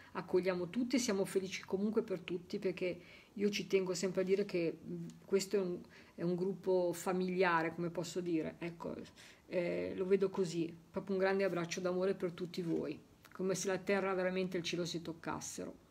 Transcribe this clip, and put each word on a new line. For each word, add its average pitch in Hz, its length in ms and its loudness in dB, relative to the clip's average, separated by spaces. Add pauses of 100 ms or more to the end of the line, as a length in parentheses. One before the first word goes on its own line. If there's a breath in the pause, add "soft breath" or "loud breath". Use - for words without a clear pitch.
(140)
accogliamo 180 560 2
tutti 240 260 0
e 247 40 4
siamo 196 260 2
felici 185 400 -2
comunque 208 360 2
per 185 200 -4
tutti, 180 380 -6
perché 180 400 -2 (340 loud breath)
io 202 160 2
ci 202 180 -2
tengo 185 260 4
sempre 185 280 0
a - 20 0
dire 196 220 4
che, 170 400 0
mm, 170 220 -8 (180)
questo 196 320 2
è - 20 4
un, 175 200 0 (360 loud breath)
è 175 80 -4
un 180 120 2
gruppo 180 580 2
familiare, 180 840 2
come 175 140 -2
posso 175 320 -4
dire, 160 380 0
ecco, 170 360 -6 (520 loud breath)
eh, 175 500 -2
lo 190 80 -2
vedo 190 240 4
così, 170 440 -2 (160)
proprio 196 260 -4
un 185 60 0
grande 196 220 4
abbraccio 175 380 0
d'amore 185 340 2
per 180 160 -2
tutti 175 300 -6
voi, 156 380 -2 (340)
come 190 220 0
se 190 120 -2
la 185 100 2
terra 190 360 2
veramente 185 440 0
e - 40 0
il 170 40 -10
cielo 175 200 -2
si 165 160 -4
toccassero. 160 720 -8 (160)